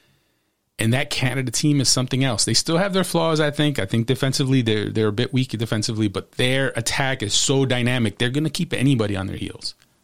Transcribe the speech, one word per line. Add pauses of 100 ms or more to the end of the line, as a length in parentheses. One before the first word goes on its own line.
(760)
And
that
Canada
team
is
something
else.
They
still
have
their
flaws,
I
think.
I
think
defensively,
they're,
they're
a
bit
weak
defensively,
but
their
attack
is
so
dynamic.
They're
gonna
keep
anybody
on
their
heels. (300)